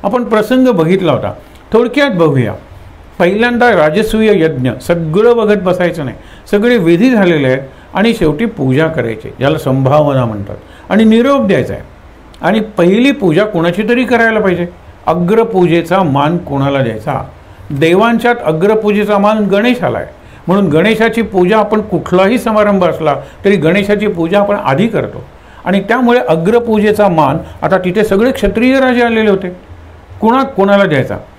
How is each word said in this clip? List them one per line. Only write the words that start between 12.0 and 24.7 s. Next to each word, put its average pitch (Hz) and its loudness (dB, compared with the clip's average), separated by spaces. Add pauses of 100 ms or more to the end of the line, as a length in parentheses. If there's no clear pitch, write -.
आणि 202 0
पहिली 202 2
पूजा 190 0
कोणाची 180 -2
तरी 247 2
करायला 226 0
पाहिजे. 175 -2 (400)
अग्रपूजेचा 175 2
मान 147 0
कोणाला 139 -2
द्यायचा? 117 -4 (480)
देवांच्यात 220 2 (100)
अग्रपूजेचा 208 0
मान 208 2
गणेशाला 202 0
आहे, - -8 (400)
म्हणून 185 2
गणेशाची 220 0
पूजा 190 0
आपण 214 0
कुठलाही 190 0
समारंभ 208 0
असला 151 -2 (300)
तरी 202 4
गणेशाची 202 0
पूजा 170 -2
आपण 202 0
आधी 151 0